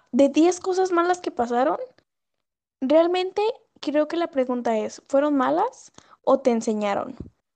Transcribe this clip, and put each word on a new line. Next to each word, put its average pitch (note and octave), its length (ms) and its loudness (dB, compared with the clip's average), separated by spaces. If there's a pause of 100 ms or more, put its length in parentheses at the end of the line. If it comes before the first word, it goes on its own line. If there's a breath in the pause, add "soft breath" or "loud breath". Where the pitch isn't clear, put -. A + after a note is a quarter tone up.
(120)
de C4+ 180 6
diez E4 300 2
cosas F#4 320 -2
malas F4 300 0
que F4 100 -6
pasaron, B3 460 -2 (1040)
realmente F4 600 2 (380)
creo D4+ 280 -2
que E4 100 -6
la E4+ 120 -4
pregunta B3 480 -2
es, G#3+ 320 -8
¿fueron C#4+ 260 2
malas D4+ 560 -2 (320 soft breath)
o C4+ 180 2
te C4 100 2
enseñaron? G#3+ 640 -4 (400)